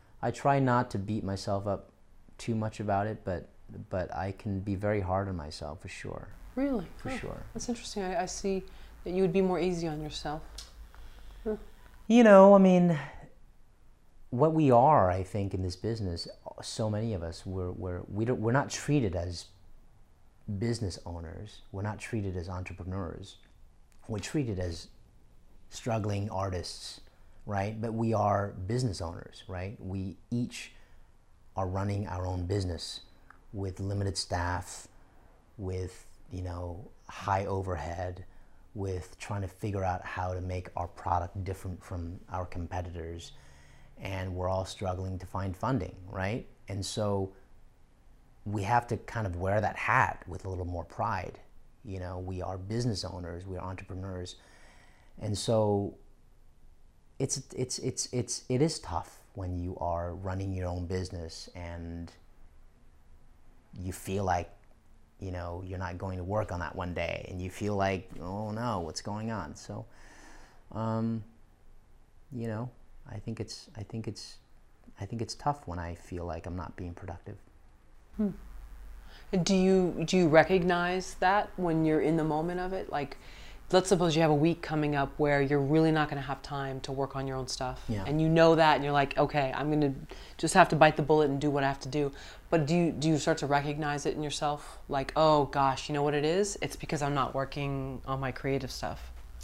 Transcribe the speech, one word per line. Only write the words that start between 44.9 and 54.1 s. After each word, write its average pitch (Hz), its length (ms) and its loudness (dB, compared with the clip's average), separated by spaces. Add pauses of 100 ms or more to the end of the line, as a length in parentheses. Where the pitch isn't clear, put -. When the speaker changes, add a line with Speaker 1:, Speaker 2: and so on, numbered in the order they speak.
Speaker 1:
to - 80 -10
find 95 300 -4
funding, 117 400 -2 (120)
right? 98 380 -4 (220)
And 98 180 -6
so 101 460 -2 (1120)
we 104 180 -4
have 120 240 4
to 113 100 -2
kind 107 300 -6
of 87 100 -4
wear 95 240 2
that 101 160 -2
hat 113 520 2
with 87 160 -10
a 98 40 -6
little 90 160 -4
more 85 200 -6
pride. 104 540 -6 (460)
You 95 140 -8
know, 90 200 -8
we 92 220 -8
are 90 180 -6
business 110 460 -2
owners, 87 420 -8
we 92 100 -8
are - 80 -8
entrepreneurs. 92 720 -10 (840)